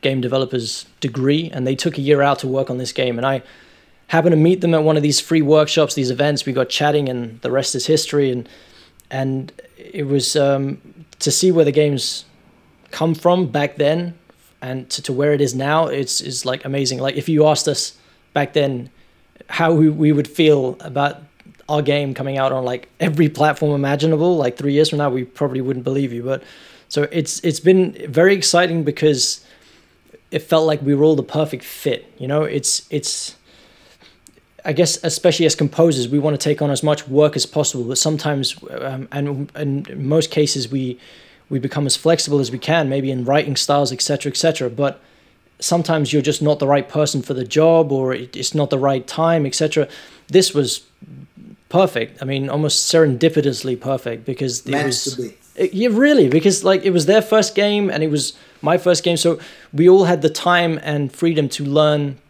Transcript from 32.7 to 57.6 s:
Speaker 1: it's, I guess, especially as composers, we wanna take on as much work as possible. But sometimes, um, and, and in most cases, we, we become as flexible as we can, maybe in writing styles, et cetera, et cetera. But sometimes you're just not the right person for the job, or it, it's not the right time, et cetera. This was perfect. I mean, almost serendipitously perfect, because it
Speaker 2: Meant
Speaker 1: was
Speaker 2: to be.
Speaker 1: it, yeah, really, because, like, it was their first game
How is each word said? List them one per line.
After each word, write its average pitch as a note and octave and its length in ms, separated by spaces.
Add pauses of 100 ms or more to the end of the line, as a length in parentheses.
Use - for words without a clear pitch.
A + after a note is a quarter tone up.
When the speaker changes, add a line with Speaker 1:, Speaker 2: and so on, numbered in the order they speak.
Speaker 1:
it's, - 480 (1300)
I D#3 80
guess, D#3+ 320
especially E3 400
as D3+ 100
composers, C#3+ 540
we C#3+ 100
wanna D3+ 180
take D3+ 240
on D3 80
as C#3 140
much D3+ 240
work D3 300
as C3 80
possible. C#3 400
But B2 120
sometimes, D3 640 (100)
um, C3+ 420
and, C#3+ 420
and C#3 320
in C3+ 220
most D#3 220
cases, C#3 380
we, B2+ 300 (500)
we C#3 80
become C#3 300
as C3 80
flexible D3+ 440
as A#2+ 120
we B2 80
can, D3+ 300
maybe C3+ 200
in B2+ 160
writing C#3+ 300
styles, C#3+ 360
et B2+ 120
cetera, C#3+ 280
et - 60
cetera. C3 320
But C#3 320 (580)
sometimes D#3+ 540
you're D3 80
just D3 220
not D3 160
the C#3+ 80
right C#3 200
person D3 360
for D3 100
the B2+ 100
job, D#3+ 480
or C3 220
it, B2 220
it's C#3+ 180
not D3 160
the C#3+ 80
right C3+ 300
time, D#3+ 400
et B2 80
cetera. D3+ 320 (400)
This F#3 260
was C#3 300 (840)
perfect. E3+ 520
I C#3 40
mean, C3+ 240
almost D3 440
serendipitously C#3 880
perfect, A#2+ 440
because C3 420
it - 20
Speaker 2:
Meant C#3+ 160
Speaker 1:
was B2+ 200
Speaker 2:
to B2 180
be. A2 140 (180)
Speaker 1:
it, - 180
yeah, A3 180
really, A#3+ 380
because, E3 340
like, F#3+ 200
it G3 80
was E3 160
their G#3+ 160
first G#3+ 320
game G#3 340